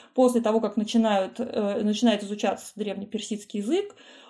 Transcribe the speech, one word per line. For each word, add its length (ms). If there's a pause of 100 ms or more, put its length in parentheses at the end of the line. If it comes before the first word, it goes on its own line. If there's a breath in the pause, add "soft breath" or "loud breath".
(140 loud breath)
после 280
того, 200
как 160
начинают, 640
э, 440
начинает 400
изучаться 520
древнеперсидский 840
язык, 360 (340 loud breath)